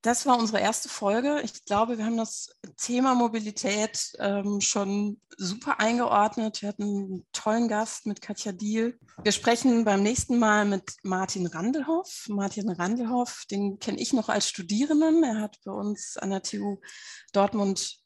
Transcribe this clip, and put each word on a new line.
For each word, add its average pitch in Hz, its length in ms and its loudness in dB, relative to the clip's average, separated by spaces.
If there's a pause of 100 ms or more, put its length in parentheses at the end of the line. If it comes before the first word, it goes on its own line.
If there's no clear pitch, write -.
Das 240 220 0
war 254 140 4
unsere 220 220 0
erste 202 280 0
Folge. 247 540 0
Ich - 220 -10
glaube, 220 340 0
wir 214 60 -4
haben 233 120 0
das - 340 -6 (260)
Thema 254 400 2
Mobilität, 214 1040 -2
ähm, 202 400 0
schon 202 600 -2 (160)
super 202 440 -4
eingeordnet. 220 840 2
Wir 208 60 -6
hatten 208 160 -6
einen 196 480 -4
tollen 233 340 0
Gast 220 400 -4
mit 208 160 -6
Katja 208 300 -8
Diehl. 220 480 -2 (240)
Wir 208 80 6
sprechen 233 520 4
beim 196 200 4
nächsten 240 340 2
Mal 214 260 6
mit 196 280 -2 (100)
Martin 185 460 -2
Randelhoff. 277 800 -2
Martin 202 400 -2
Randelhoff, 233 840 -2
den 202 300 -2
kenn - 180 -4
ich 233 140 -2
noch 233 160 2
als - 200 0
Studierenden. 294 760 2
Er 220 160 0
hat 208 240 -6
bei 196 80 -8
uns 208 460 -6
an 196 120 -4
der 190 120 -2
T 202 180 -6
U 202 180 -4 (540)
Dortmund 202 720 0